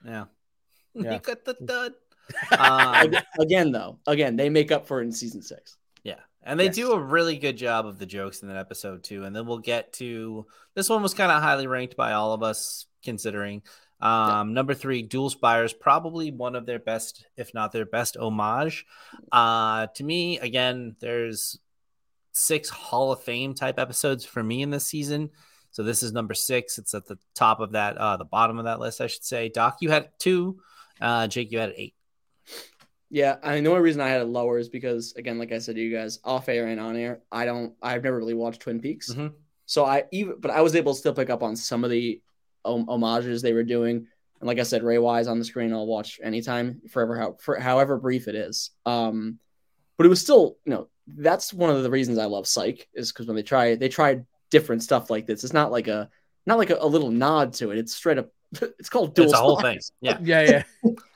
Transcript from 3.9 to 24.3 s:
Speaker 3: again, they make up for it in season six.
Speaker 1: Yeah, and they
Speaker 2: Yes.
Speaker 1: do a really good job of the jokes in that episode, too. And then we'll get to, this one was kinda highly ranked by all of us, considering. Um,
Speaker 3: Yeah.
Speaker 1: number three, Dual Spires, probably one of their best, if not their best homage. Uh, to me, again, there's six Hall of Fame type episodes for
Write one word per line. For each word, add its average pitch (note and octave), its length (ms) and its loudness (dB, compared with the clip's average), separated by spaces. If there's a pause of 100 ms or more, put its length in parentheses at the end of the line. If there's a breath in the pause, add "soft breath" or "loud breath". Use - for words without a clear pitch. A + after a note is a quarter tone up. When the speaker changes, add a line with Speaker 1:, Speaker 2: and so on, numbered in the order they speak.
Speaker 3:
again, C#3+ 300 2
they C#3+ 140 2
make D3+ 200 4
up D3+ 160 2
for C3+ 140 -4
it A#2+ 40 -4
in A#2 80 -6
season A#2 280 -10
six. - 380 -20 (260)
Speaker 1:
Yeah, G2+ 120 -10 (260)
and D3+ 180 -4
they F#3+ 60 6
Speaker 2:
Yes. F3+ 80 0
Speaker 1:
do A#3+ 180 0
a G3 80 2
really D#3 380 2
good C3+ 180 -2
job A2+ 300 -2
of G2 120 -12
the G2 60 -10
jokes G2 380 -10
in G2+ 60 -14
that F#2+ 100 -10
episode, F#2+ 440 -12
too. G2 220 -12
And G2 100 -12
then A2+ 120 -8
we'll A#2 140 -6
get A#2 340 -6
to, A2+ 520 -10 (280 soft breath)
this F#3+ 160 -2
one A3 120 2
was F#3+ 120 -2
kinda F3 260 4
highly C#3+ 260 2
ranked B2+ 300 -4
by A#2+ 160 -2
all G#2+ 220 0
of A2 80 -4
us, - 420 -6 (180)
considering. G2+ 600 -8 (400 soft breath)
Um, G#2+ 480 2
Speaker 3:
Yeah. A2+ 40 -4
Speaker 1:
number C3+ 200 0
three, C3 280 -4
Dual C3 280 -4
Spires, A#2 420 2
probably D#3+ 580 0
one B2 240 -8
of A#2+ 120 -8
their A#2+ 120 -6
best, - 460 -6 (140)
if - 160 -12
not G#2+ 180 -4
their A2 140 -4
best A#2 320 -4
homage. A2+ 680 -2 (480 loud breath)
Uh, A2+ 640 2
to C#3 100 -10
me, E3+ 340 -2
again, B2+ 600 -2
there's A#2 580 -6 (720)
six - 360 0
Hall C3 420 0
of B2+ 120 -2
Fame B2+ 320 -6
type C3 240 -4
episodes C3 480 -2
for - 160 -6